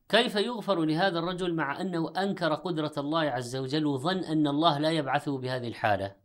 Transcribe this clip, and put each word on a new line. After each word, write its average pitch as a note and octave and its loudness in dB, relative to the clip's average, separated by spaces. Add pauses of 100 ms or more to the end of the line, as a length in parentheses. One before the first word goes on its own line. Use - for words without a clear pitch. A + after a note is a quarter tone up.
"كيف A3+ 4
يغفر G3+ 0
لهذا E3 2
الرجل F3 -2
مع D3 -2
أنه E3+ -2
أنكر F#3 0
قدرة D#3+ -2
الله D3 0
عز B2+ -2
وجل C3+ 0
وظن D3 0
أن D#3 2
الله C#3+ 4
لا D#3 2
يبعثه C#3+ 0
بهذه B2+ -4
الحالة؟" G2+ 0